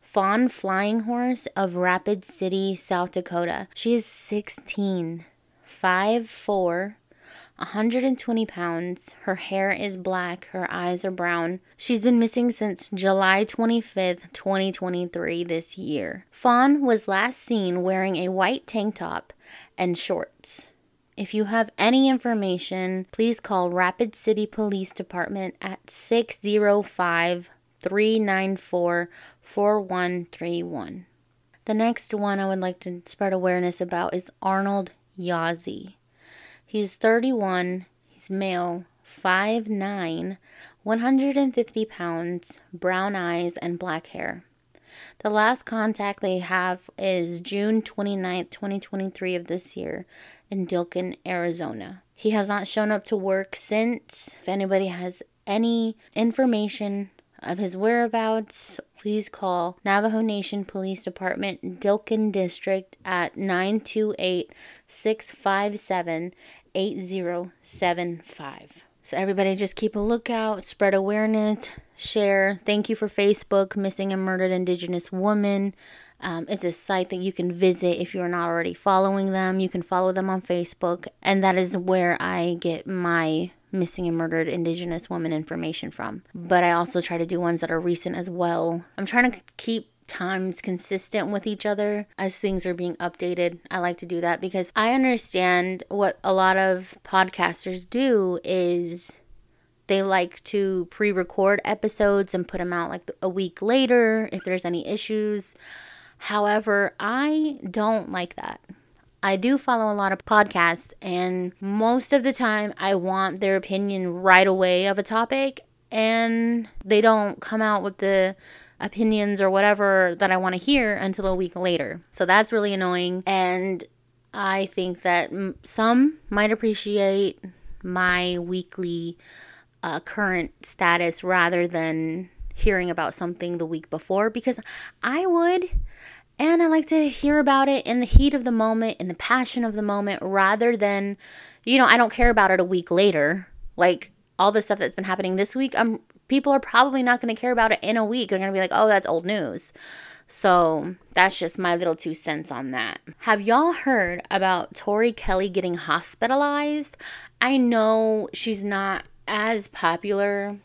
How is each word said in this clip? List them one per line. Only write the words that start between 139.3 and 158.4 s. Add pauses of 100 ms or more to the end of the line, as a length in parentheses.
of
the
moment,
rather
than, (480)
you
know,
I
don't
care
about
it
a
week
later. (300)
Like, (300)
all
the
stuff
that's
been
happening
this
week,
um, (280)
people
are
probably
not
gonna
care
about
it
in
a
week.
They're
gonna
be
like,
"Oh,
that's
old
news." (540)
So (180)
that's
just
my
little
two
cents
on
that. (180)
Have
y'all
heard
about
Tori
Kelly
getting
hospitalized? (440)
I
know
she's